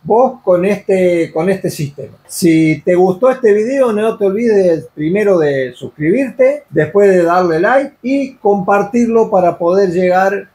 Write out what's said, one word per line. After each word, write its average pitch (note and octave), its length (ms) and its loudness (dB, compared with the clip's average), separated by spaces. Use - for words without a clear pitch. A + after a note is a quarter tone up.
vos B3 440 0
con F3+ 180 2
este, F#3 680 0
con E3 160 -2
este F#3 200 -4
sistema. - 560 -10
Si D#3+ 600 0
te F3+ 100 2
gustó F#3 340 2
este B3+ 220 0
video, A#3 400 0
no G#3+ 260 -2
te G3+ 100 -2
olvides G3 680 0
primero F#3 420 0
de C#3 360 -2
suscribirte, A#3+ 960 -2
después G3 400 2
de F3+ 120 4
darle E3+ 380 0
like B3+ 420 0
y C4+ 340 -4
compartirlo G#3+ 920 0
para F3 280 0
poder F#3 340 0
llegar F#3 640 0